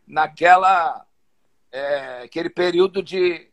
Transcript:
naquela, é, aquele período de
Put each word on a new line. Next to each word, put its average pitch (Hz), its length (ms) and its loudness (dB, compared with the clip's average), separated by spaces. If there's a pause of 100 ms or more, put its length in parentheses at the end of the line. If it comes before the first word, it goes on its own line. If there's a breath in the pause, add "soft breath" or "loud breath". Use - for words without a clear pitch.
naquela, 160 960 2 (680)
é, 135 500 -8
aquele 165 260 -8
período 180 540 -2
de 175 500 -4